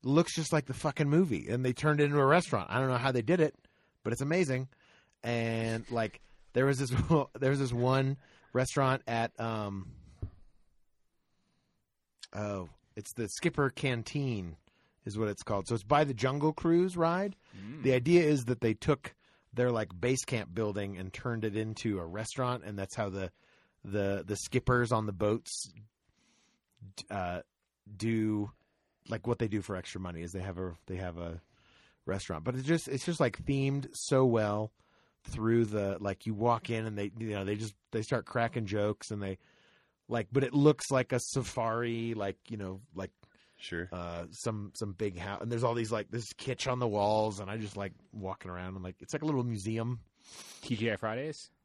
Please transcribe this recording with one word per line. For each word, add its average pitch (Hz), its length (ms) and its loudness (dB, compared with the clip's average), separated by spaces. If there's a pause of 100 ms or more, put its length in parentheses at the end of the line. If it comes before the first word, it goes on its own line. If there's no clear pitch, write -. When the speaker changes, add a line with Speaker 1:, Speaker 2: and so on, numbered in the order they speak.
Speaker 1:
looks 147 320 4
just 160 160 -2
like 151 140 2
the 131 80 -6
fucking 147 360 0
movie, 147 380 4
and 120 160 0
they 127 80 4
turned 147 300 4
it 147 40 8
into 143 140 2
a 139 60 8
restaurant. 143 460 4
I 117 80 2
don't 131 100 2
know 127 80 2
how 131 160 2
they 123 80 2
did 160 180 4
it, 151 160 4 (480)
but - 100 0
it's 120 100 -4
amazing. 139 440 0 (560)
And 113 680 0
like, 113 300 -2 (320)
there 127 120 4
was 139 140 4
this, 135 100 0
<laughs> 143 500 2
there 135 120 4
was 139 80 2
this 131 120 0
one 135 460 2 (340)
restaurant 131 560 2
at, 117 320 0
um, 107 480 -4 (2500)
oh, 101 340 -4 (260)
it's - 180 -12
the 113 160 -4
Skipper 147 400 0
Canteen 117 840 -4 (500)
is 104 120 -6
what 110 100 0
it's 101 160 -4
called. 98 240 -2
So 117 80 0
it's 104 80 -4
by 147 200 4
the 143 100 0
Jungle 139 400 0
Cruise 175 420 2
ride. 180 400 0 (220)
Speaker 2:
Mm. 117 260 -12
Speaker 1:
The 131 100 4
idea 160 300 6
is 147 220 4
that 120 160 0
they 113 120 4
took - 400 0 (400)
their, 123 180 2
like, 107 280 -2
base 127 260 2
camp 110 280 -4
building 101 440 -2
and 95 160 -8
turned 113 300 -4
it 104 120 0
into 110 440 0
a 85 60 -6
restaurant, 110 580 -4
and 101 140 -8
that's 98 180 -4
how 104 140 -2
the, 95 220 -4 (520)
the, 98 420 0
the 101 100 -4
skippers 123 560 2
on 110 140 2
the 104 80 -4
boats, 104 560 -2 (1400)
uh, 90 300 -4 (540)
do, 107 540 0 (600)
like, 113 180 -6
what 120 120 0
they 113 80 2
do 101 140 0
for 98 140 -6
extra 90 260 -8
money 87 200 -6
is 87 100 -8
they 92 100 -6
have 92 160 -6
a, 92 160 -4 (140)
they 92 80 -6
have 90 220 -6
a 85 220 -8 (680)
restaurant. 92 380 -4
But 123 120 -2
it's 131 120 -6
just, 160 200 0
it's 135 180 -4
just, 170 140 -4
like, - 260 0
themed 139 480 0
so 131 320 4
well 107 460 2 (540)
through 113 400 4
the, 101 340 0
like, 98 260 -4
you 113 80 -2
walk 113 380 0
in 113 160 -2
and 104 100 -6
they, 101 220 -4
you 113 120 -4
know, 98 140 -2
they 104 100 0
just, 107 200 -6 (160)
they 110 100 -2
start 117 240 -2
cracking 117 400 -2
jokes 104 460 -2
and 104 100 -6
they, 95 160 -6 (720)
like, 117 220 -2
but 135 120 4
it 123 120 -2
looks 147 340 6
like 131 220 2
a 123 80 2
safari, 117 960 -2
like, 98 220 -2 (120)
you 113 80 -8
know, 95 240 -8 (140)
like, 95 160 -6 (440)
Speaker 3:
Sure. 87 380 -6
Speaker 1:
uh, 85 380 -6
some, 107 440 -6
some 104 160 -6
big 95 260 -4
house, 92 240 -6
and 117 80 -6
there's 117 140 -2
all 117 100 2
these, 117 180 -2
like, 110 200 -4
this 117 220 -6
kitsch - 360 -6
on 123 100 0
the 123 80 2
walls, 104 520 2
and 95 100 -8
I 104 60 -6
just 107 220 -8
like 98 160 -6 (180)
walking 95 400 -8
around 90 240 -8
and, 92 80 -10
like, 90 160 -8
it's - 140 -12
like 151 80 -4
a 151 40 -6
little 143 180 2
museum. 113 560 -2 (640)
Speaker 2:
T 123 120 -2
G 113 160 0
I 101 60 -2
Fridays? 127 520 -6 (160)